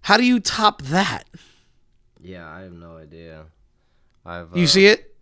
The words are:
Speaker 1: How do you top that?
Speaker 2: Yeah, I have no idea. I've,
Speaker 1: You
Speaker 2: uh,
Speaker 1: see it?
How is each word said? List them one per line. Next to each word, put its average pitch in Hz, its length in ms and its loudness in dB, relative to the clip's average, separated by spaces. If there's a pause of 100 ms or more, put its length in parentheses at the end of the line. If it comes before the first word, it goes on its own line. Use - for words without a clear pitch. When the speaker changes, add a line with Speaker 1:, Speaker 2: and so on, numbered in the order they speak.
Speaker 1:
How 208 160 4
do 247 60 4
you 247 160 4
top - 440 0
that? 165 440 -2 (920)
Speaker 2:
Yeah, 87 280 -18
I 82 120 -16
have 90 120 -18
no 85 240 -20
idea. 80 480 -20 (800)
I've, 87 300 -12
Speaker 1:
You 175 100 2
Speaker 2:
uh, - 20 2
Speaker 1:
see 190 200 4
it? - 340 2